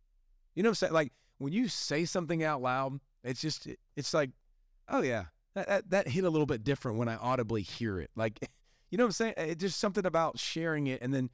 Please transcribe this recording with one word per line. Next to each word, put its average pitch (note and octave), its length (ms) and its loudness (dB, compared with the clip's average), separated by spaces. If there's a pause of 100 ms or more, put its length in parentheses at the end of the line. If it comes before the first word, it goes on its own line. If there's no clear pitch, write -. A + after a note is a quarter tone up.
(560)
You F3 80 0
know A3+ 60 6
what - 20 4
I'm F#3+ 40 0
saying? D#3+ 180 2
Like, D#3 200 2 (240)
when C#3 160 -4
you A#3+ 140 2
say D#3+ 380 0
something E3 380 0
out D3+ 180 0
loud, C3+ 380 0 (240)
it's B2+ 180 -4
just, - 260 -4
it, - 120 -12 (160)
it's - 180 -6
like, D3+ 180 2 (560)
"Oh, C4+ 140 2
yeah, A#2 240 0 (280)
that, G3 140 -4
that, G3 220 2
that F#3+ 180 4
hit D#3 160 0
a F3+ 60 6
little D#3 160 4
bit B2+ 180 -2
different C3 340 0
when A#2 120 2
I A2+ 60 -2
audibly A2+ 460 0
hear G2 380 -4
it." D2+ 160 -8
Like, A2 260 -2
<laughs> - 480 -18
you F3+ 80 -2
know B3 80 6
what A3+ 40 2
I'm F3+ 40 -2
saying? A3+ 240 -2
It's D#3+ 240 -4
just F#3+ 180 -2
something G3+ 260 0
about E3 340 2
sharing D#3+ 480 -2
it C3 140 -4
and C3 120 -2
then B2+ 200 0